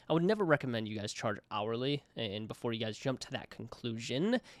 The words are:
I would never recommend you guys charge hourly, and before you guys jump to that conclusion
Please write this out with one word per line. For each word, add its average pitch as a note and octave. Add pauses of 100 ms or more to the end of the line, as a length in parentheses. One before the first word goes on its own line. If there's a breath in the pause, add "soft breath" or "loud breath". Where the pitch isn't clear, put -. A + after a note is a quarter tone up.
I -
would E3
never G#3
recommend B2+
you G#2+
guys G2+
charge G#2+ (100)
hourly, A#2 (100)
and G#2+
before A#2
you A2+
guys A2
jump C3
to -
that -
conclusion B2 (200 loud breath)